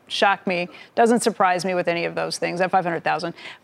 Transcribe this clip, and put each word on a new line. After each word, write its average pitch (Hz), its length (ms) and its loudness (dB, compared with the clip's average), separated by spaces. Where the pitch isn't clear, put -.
shock 196 400 0
me, 180 220 -2
doesn't 233 260 4
surprise 180 440 2
me 185 80 -2
with 175 160 0
any 170 160 -2
of 165 100 -6
those 165 220 -4
things, 170 240 -4
at 180 100 2
five 190 140 2
hundred 160 180 -4
thousand. 160 300 -4